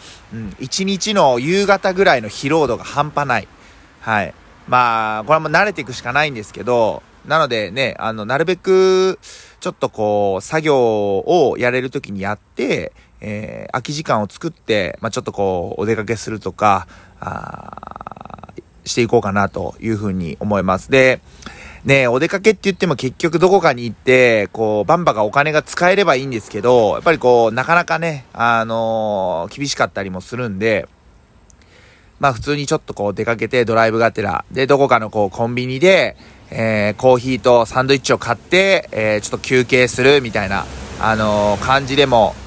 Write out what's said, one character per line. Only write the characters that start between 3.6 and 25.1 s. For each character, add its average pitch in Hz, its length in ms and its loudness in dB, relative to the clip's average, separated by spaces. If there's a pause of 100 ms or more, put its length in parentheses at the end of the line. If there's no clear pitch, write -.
は 107 240 -2
い。 71 100 -12 (320)
ま 113 520 0
あ、 110 40 -8
こ 104 60 -12
れ 151 60 4
は 160 60 2
も 156 80 -6
う 151 40 -4
慣 175 120 4
れ 208 80 -4
て 160 100 -8
い - 20 -8
く 127 80 -14
し 120 100 -12
か 123 100 -8
な 143 120 2
い 147 80 -4
ん - 20 -10
で 110 80 -10
す - 100 -16
け 98 120 -12
ど、 110 400 0 (200)
な 151 140 0
の 156 80 2
で 110 240 -2
ね、 123 300 -4
あ 110 120 -4
の、 110 120 -8
な 123 120 -4
る 160 100 0
べ 180 100 0
く、 185 640 2 (400)
ち - 80 -6
ょ - 20 -6
っ - 80 -14
と - 120 -4
こ 104 500 0
う、 - 20 -14
作 156 200 -4
業 151 140 4
を 110 800 2
や 123 140 0
れ 127 100 -2
る 127 100 -6
時 135 200 -10
に 98 100 -10
や 98 120 -4
っ 104 60 -8
て、 185 540 -6 (280)
え 104 480 -12
ー、 - 40 -12
空 123 100 -4
き 151 100 -8
時 151 120 -8
間 117 180 0
を 101 60 -4
作 - 200 -10
っ - 20 -6
て、 104 500 -4
ま 113 80 -6
あ、 - 20 -4
ち - 80 -6
ょ 120 40 -8
っ - 20 -12
と 113 60 -6
こ 95 480 -4
う、 87 40 -2
お 104 40 -2
出 110 80 0
か 107 100 -6
け 110 120 -4
す - 120 -10
る 107 120 -8
と 92 120 -8
か、 98 360 2 (300)
あ - 1400 -14
ー、 - 80 -16 (220)
し - 80 -8
て - 80 -2
い 117 60 2
こ 117 140 4
う - 20 -
か 101 100 -4
な 98 160 0
と - 320 -8
い - 80 -6
う 110 80 -2
ふ 101 120 -4
う 95 40 -2
に 87 280 -6
思 104 180 0
い 92 40 0
ま 92 160 0
す。 - 120 -8
で、 131 320 4 (640)
ね、 135 200 4
お 120 120 2
出 160 100 0
か 196 120 -4
け 214 100 4
っ - 20 4
て 190 120 -2
言 196 100 0
っ - 20 -14
て 190 100 -2
も 170 100 0
結 131 200 -6
局 170 220 -2
ど 175 100 6
こ 190 140 8
か 160 100 4
に 120 120 -4
行 113 100 -6
っ - 20 -20
て、 120 520 4
こ 107 360 0
う、 - 20 -10
バ 151 100 4
ン 175 80 -2
バ 147 100 2